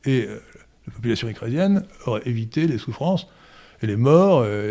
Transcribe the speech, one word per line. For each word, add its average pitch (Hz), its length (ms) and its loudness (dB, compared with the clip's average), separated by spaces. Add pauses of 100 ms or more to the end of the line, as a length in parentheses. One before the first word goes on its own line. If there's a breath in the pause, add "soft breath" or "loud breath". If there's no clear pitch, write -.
et, 131 240 0
euh, 107 140 -12 (460)
la - 60 -16
population 113 340 -4
ukrainienne 175 560 0 (220)
aurait 110 200 -2
évité 117 420 -2
les 127 100 0
souffrances 160 500 -4 (540 soft breath)
et 110 60 -2
les 104 80 -2
morts, 151 480 6
euh, 104 220 -2
et - 40 -4